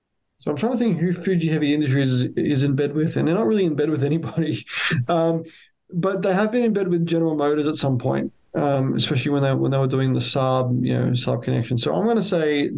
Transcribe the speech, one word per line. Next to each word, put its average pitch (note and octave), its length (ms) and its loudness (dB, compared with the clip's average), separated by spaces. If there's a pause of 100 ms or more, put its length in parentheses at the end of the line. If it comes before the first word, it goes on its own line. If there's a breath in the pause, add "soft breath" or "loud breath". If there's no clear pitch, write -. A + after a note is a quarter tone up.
(400)
So D3+ 120 -4
I'm D3 60 -4
trying A#3 160 0
to A#3 40 0
think A3 200 2
who F3 160 2
Fuji F3 340 0
Heavy D3+ 260 2
Industries C#3 400 2
is, B2 100 2 (120)
is D3 280 0
in C#3+ 120 2
bed C#3+ 180 0
with, D#3 220 0
and C#3 120 0
they're E3 80 2
not A3+ 120 0
really G#3+ 180 2
in D#3 100 0
bed D3+ 140 0
with C#3+ 140 0
anybody. D3+ 680 -2
<laughs> - 360 -4
Um, E3 360 0 (520 loud breath)
but F#3+ 280 -2
they G3 100 0
have G#3 180 2
been B3 120 2
in A3 100 2
bed G3 140 0
with F3 180 0
General E3 300 0
Motors D3 320 0
at D3+ 80 -2
some C3+ 240 0
point, C3+ 340 -2 (220)
um, C#3 400 0
especially C#3+ 360 -2
when C#3+ 120 0
they, C3+ 100 2
when C3+ 180 0
they C3+ 60 0
were C3+ 100 2
doing C3 260 0
the B2+ 60 0
Saab, B2+ 680 0
you B2+ 80 0
know, B2 180 0
Saab B2 320 -2
connection. B2+ 340 -2
So C#3+ 160 -2
I'm F3+ 140 0
gonna A3+ 160 2
say D3+ 540 0